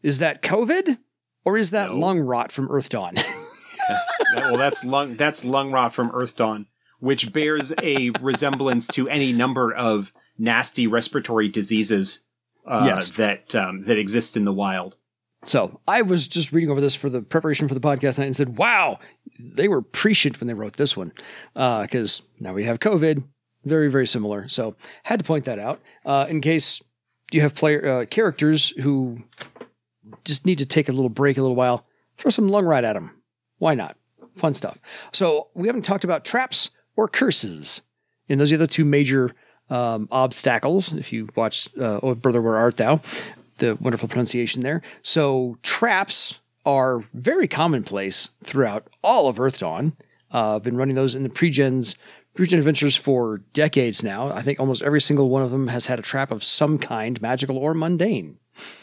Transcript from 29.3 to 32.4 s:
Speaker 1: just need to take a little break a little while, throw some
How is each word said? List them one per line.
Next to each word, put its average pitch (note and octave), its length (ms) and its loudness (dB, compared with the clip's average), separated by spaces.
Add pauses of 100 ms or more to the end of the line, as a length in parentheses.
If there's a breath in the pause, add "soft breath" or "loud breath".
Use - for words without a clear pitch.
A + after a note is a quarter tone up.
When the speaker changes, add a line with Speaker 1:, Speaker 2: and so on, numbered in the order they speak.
Speaker 1:
just D3 220 -4
need F3+ 120 2
to C#3 80 -2
take D3 220 2
a C3 40 -2
little B2+ 180 0
break C3+ 280 2
a C3+ 40 0
little B2+ 140 0
while, B2 280 0 (320)
throw - 140 0
some G#3+ 180 2